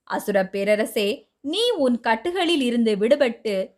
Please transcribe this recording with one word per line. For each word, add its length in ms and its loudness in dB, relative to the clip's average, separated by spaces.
"அசுர 480 -2
பேரரசே, 760 -2
நீ 300 -2
உன் 300 0
கட்டுகளில் 600 0
இருந்து 360 2
விடுபட்டு 800 0